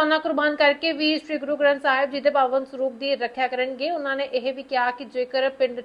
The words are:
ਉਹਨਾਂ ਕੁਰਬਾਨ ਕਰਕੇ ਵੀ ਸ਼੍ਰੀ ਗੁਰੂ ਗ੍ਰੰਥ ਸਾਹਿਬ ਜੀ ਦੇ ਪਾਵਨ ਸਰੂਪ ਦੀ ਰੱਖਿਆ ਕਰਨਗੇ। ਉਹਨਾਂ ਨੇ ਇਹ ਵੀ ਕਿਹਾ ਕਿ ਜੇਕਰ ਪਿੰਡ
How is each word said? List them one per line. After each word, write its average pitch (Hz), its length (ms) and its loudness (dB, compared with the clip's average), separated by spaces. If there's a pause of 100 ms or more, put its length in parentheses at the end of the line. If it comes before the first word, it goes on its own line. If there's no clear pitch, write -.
ਉਹਨਾਂ 311 180 4
ਕੁਰਬਾਨ 302 360 0
ਕਰਕੇ 294 380 2
ਵੀ 302 240 0
ਸ਼੍ਰੀ 302 200 -4
ਗੁਰੂ 277 200 -4
ਗ੍ਰੰਥ 285 240 4
ਸਾਹਿਬ 277 300 2
ਜੀ 277 80 -4
ਦੇ 285 100 2
ਪਾਵਨ 262 360 2
ਸਰੂਪ 262 280 -4
ਦੀ 277 220 -2
ਰੱਖਿਆ 240 320 -2
ਕਰਨਗੇ। 254 440 -2
ਉਹਨਾਂ 277 240 -4
ਨੇ 277 80 -2
ਇਹ 254 300 -2
ਵੀ 269 100 -10
ਕਿਹਾ 247 280 0
ਕਿ 247 140 -10
ਜੇਕਰ 254 440 -2
ਪਿੰਡ 254 360 -2